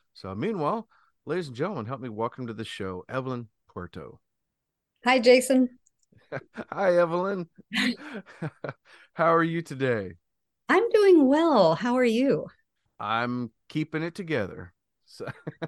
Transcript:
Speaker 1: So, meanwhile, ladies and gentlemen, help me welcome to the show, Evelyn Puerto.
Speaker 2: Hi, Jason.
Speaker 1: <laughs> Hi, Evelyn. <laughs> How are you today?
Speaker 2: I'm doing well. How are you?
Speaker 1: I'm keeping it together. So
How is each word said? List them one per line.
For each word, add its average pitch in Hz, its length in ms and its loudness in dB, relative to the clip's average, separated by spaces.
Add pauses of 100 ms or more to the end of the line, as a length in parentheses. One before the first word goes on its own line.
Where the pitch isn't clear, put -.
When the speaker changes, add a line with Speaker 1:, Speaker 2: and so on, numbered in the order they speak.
(140)
Speaker 1:
So, 95 200 -12
meanwhile, 180 540 -4 (380)
ladies 165 220 -6
and 127 80 -14
gentlemen, 147 300 -6
help 127 160 -10
me 127 80 -10
welcome 113 380 -8
to 113 60 -8
the 107 120 -10
show, 92 440 -10
Evelyn 127 400 -8 (180)
Puerto. 85 520 -16 (840)
Speaker 2:
Hi, 262 160 4
Jason. 254 580 4 (540)
Speaker 1:
<laughs> - 400 -12
Hi, 180 260 2
Evelyn. 175 520 0 (240)
<laughs> - 1400 -8
How 165 220 2
are 165 80 4
you 165 180 -2
today? 123 520 -4 (560)
Speaker 2:
I'm 403 200 4
doing 392 380 6
well. 262 480 4
How 240 220 -2
are 254 80 2
you? 226 420 0 (540)
Speaker 1:
I'm 117 500 -4 (160)
keeping 156 360 -6
it 170 120 -8
together. 98 580 -6 (320)
So - 220 -16 (400)